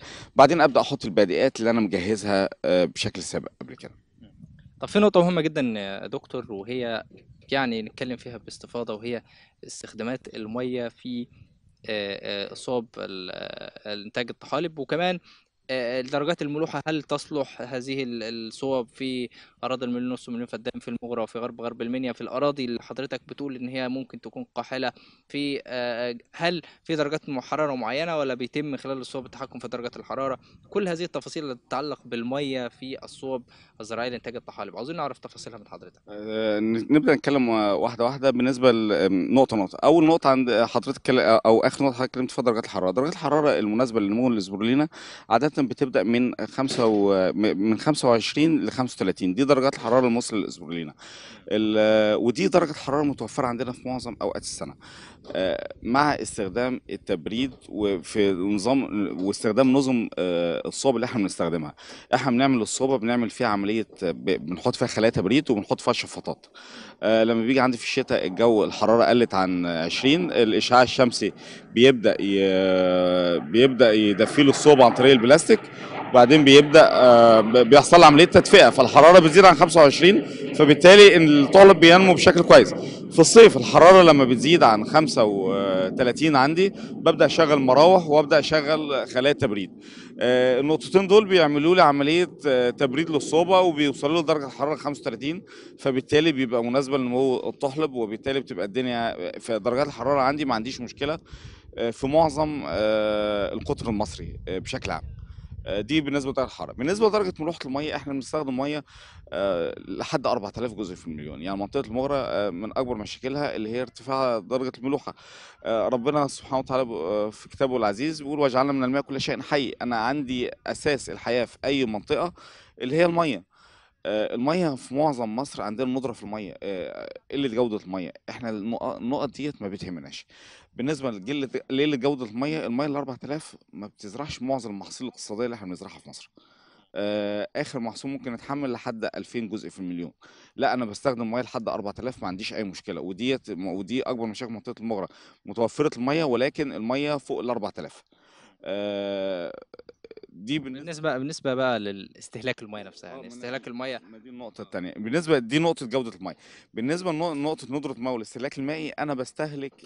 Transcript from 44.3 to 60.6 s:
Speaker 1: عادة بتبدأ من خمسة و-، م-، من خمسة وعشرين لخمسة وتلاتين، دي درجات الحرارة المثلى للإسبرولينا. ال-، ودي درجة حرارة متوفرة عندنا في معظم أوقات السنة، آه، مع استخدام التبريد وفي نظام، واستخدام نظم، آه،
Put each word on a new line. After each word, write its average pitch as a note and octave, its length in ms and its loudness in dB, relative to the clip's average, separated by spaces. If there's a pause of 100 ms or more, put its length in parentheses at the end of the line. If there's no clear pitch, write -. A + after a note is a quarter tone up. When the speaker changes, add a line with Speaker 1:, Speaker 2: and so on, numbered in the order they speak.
Speaker 1:
عادة A#2+ 220 2 (100)
بتبدأ B2 400 -2
من A#2 440 -2
خمسة C3 400 -2
و-، G2 460 2
م-، - 40 -12 (200)
من G#2 220 0
خمسة D3 300 -2
وعشرين B2+ 560 0
لخمسة A#2+ 320 -6
وتلاتين، F#2 380 -2
دي A#2+ 100 0
درجات C3+ 300 2
الحرارة B2 320 0
المثلى A#2 320 -4
للإسبرولينا. E2 560 -10 (540)
ال-، G#2+ 680 2
ودي A#2+ 340 -2
درجة E3+ 240 0
حرارة C#3+ 300 -4
متوفرة C3 440 -6
عندنا A#2+ 260 -8
في - 160 -14
معظم B2 340 -8
أوقات - 200 -6
السنة، - 320 -14 (580)
آه، F2+ 400 -6 (100)
مع C#3 320 0
استخدام A2+ 640 -8 (100)
التبريد G#2 640 -8 (140)
وفي G2 640 -2
نظام، G2+ 760 -4 (160)
واستخدام A2+ 480 0
نظم، C3 360 -2 (100)
آه، E2+ 480 -4